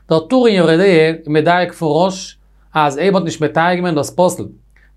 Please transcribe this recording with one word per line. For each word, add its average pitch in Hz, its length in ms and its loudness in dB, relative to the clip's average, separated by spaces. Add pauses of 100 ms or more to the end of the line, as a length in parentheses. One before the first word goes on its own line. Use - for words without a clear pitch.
דער 160 100 2
טור 240 280 2
אין 214 80 2
יורה 160 220 4
דעה, 196 100 2
אין 160 280 4 (120)
מדייק 170 460 0
פון 165 180 -4
ראש, 185 460 -2 (360)
אז 147 240 0
ער 175 120 0
ווערט 185 160 0
נישט 156 180 -6
מתייג, 170 380 0
מען 175 140 -2
דאס 135 140 -4
פסל. 175 340 -2 (540)